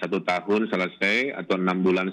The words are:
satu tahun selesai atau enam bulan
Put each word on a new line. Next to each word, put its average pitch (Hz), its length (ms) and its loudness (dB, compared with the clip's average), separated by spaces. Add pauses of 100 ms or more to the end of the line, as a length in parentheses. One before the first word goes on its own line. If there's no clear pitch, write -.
satu 90 240 -2
tahun 101 480 0
selesai 98 640 0
atau 92 240 -2
enam 92 220 0
bulan 92 300 2